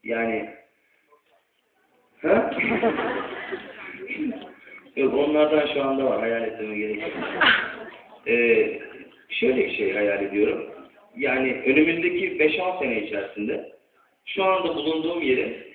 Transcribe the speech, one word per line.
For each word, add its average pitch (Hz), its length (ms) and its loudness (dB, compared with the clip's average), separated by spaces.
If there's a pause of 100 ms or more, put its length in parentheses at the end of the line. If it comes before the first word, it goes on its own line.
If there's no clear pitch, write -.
(140)
Yani, 113 360 -2 (1700)
ha? - 340 4
<laughs> - 40 -4 (2250)
Yok, 135 180 2
onlardan 151 600 4
şu 139 100 0
anda 135 220 0
var, 131 140 2
hayal 113 240 0
etmeme 107 340 -6
gerek 107 240 -4
yok. - 100 -6 (1160)
Ee, 117 520 4 (500)
şöyle 127 360 2
bir - 120 -6
şey 98 160 0
hayal 101 300 0
ediyorum. 104 460 0 (480)
Yani 131 480 0
önümüzdeki 165 760 2
beş 147 200 2
on 180 200 -2
sene 117 220 -2
içerisinde 104 680 -6 (540)
şu 190 180 -4
anda 185 320 2
bulunduğum 160 460 -2
yerin - 360 0 (180)